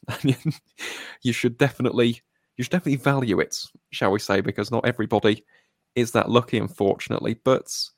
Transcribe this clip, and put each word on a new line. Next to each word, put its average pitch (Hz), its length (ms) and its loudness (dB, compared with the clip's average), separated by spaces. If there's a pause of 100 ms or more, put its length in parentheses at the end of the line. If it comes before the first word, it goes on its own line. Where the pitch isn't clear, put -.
(220)
<laughs> 135 140 2 (880)
You 123 100 0
should 120 260 -2
definitely, 120 640 2 (360)
you 123 80 -4
should - 60 -6
definitely 151 260 0
value 127 420 2
it, - 180 -2 (340)
shall 101 200 0
we 104 80 2
say, 98 220 0
because 104 300 -4
not 117 140 -2
everybody 107 600 2 (500)
is 120 160 0
that 107 180 2
lucky, 120 280 2
unfortunately. - 800 -2 (100)
But - 280 2 (240)